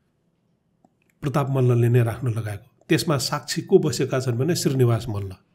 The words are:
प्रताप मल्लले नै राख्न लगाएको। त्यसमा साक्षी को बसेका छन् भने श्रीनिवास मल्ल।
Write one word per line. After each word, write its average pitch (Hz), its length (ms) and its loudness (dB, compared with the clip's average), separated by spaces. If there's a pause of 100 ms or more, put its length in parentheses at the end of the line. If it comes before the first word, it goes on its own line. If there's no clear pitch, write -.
(1200)
प्रताप 139 280 -2
मल्लले 123 400 4
नै 120 140 4
राख्न 113 240 -4
लगाएको। 104 600 -8
त्यसमा 156 280 2
साक्षी - 440 -6
को 185 180 4
बसेका 143 400 0
छन् 123 180 -2
भने 147 180 0
श्रीनिवास 123 540 0
मल्ल। 101 220 -6 (240)